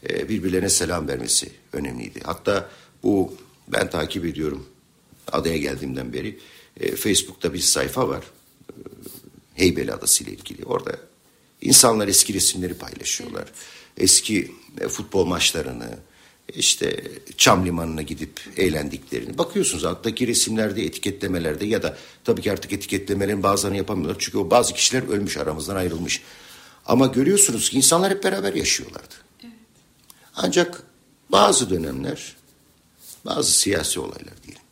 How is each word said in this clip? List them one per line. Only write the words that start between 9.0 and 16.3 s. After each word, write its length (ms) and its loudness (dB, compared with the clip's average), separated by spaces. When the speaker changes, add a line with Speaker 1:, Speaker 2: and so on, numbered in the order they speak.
Speaker 1:
Heybeli 400 2
Adası 300 0
ile 80 -10
ilgili. 340 -14
Orada 260 -4
insanlar 460 6
eski 260 4
resimleri 400 0
paylaşıyorlar. 720 -8
Speaker 2:
Evet. 100 -16
Speaker 1:
Eski, 540 2
e, 60 -4
futbol 380 0
maçlarını, 720 -2